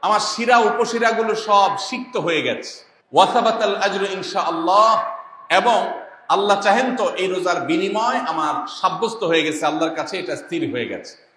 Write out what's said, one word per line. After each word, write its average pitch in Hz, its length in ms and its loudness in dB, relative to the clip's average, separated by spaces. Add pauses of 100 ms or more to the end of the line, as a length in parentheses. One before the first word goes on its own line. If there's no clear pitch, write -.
আমার 202 180 2
শিরা 233 380 2
উপশিরাগুলো 226 760 2
সব 202 440 4
সিক্ত - 380 -8
হয়ে 165 260 0
গেছে, - 420 -6 (280)
"ওয়া 170 200 8
সাবাতাল 220 440 0
আজরু 196 360 -2
ইনশাআল্লাহ", 185 920 2 (460)
এবং 196 420 2 (380)
আল্লাহ 202 320 2
চাহেন 233 360 2
তো 196 140 0
এই 185 160 -4
রোজার 180 340 -2
বিনিময় 202 580 0
আমার 156 360 -4 (140)
সাব্যস্ত 202 560 -2
হয়ে 165 180 2
গেছে, 156 240 -2
আল্লাহর 156 280 -2
কাছে 160 240 -6
এটা 156 180 -6
স্থির 165 360 -6
হয়ে 120 140 -6
গেছে। - 300 -12 (200)